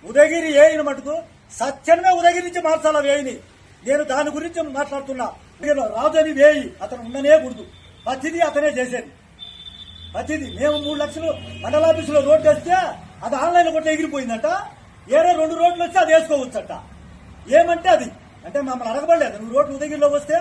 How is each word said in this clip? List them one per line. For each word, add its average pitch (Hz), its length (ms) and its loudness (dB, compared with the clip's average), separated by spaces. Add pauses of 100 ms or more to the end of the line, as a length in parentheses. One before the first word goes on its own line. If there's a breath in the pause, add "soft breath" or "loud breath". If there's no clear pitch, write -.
ఉదయగిరి 311 460 2 (140)
ఏయిన 311 240 4
మటుకు 269 260 -8 (460)
సత్యమే 339 600 2
ఉదయగిరి 349 280 2
నుంచి 349 200 -8
మార్చాల 311 400 0
వేయిని. 277 280 -2 (520)
నేను 294 260 0
దాని 294 240 -2
గురించి 330 280 -8 (140)
మాట్లాడుతున్నా. 269 480 -6 (320)
ఉదయగిరిలో 269 260 0 (120)
రాజు 311 240 2
అని 311 180 0
వేయి 285 260 6 (200)
అతను 233 220 -12
ఉండనే 277 360 4
కూడదు, 254 220 -12 (420)
ప్రతిదీ 285 420 -4
అతనే 285 300 -2
చేసేది. 247 300 -8 (1040)
ప్రతిదీ 277 420 -8
మేము 294 180 0 (120)
మూడు 302 160 -6
లక్షలు 320 260 -6 (360)
మండలాఫీసులో 311 640 2
రోడ్డు 311 200 6
వేస్తే 302 260 2 (520)
అది 247 160 -4
ఆన్లైన్ 339 340 4
కొట్ట 311 180 -2
ఎగిరిపోయిందంట. 285 540 -4 (580)
ఏదో 320 220 4 (140)
రెండు 320 200 -2
రోడ్లు 349 220 2
వస్తే 359 200 0
అది 320 120 2
వేసుకోవచ్చట. 269 560 -2 (880)
ఏమంటే 339 340 0
అది 247 140 -2 (380)
అంటే 285 200 -4
మమ్మల్ని 247 240 -6
అడగబడలేదు, 285 500 0
నువ్వు 226 140 -12
రోడ్లు 285 220 0
ఉదయగిరిలో 294 360 -2
వస్తే. 294 280 -2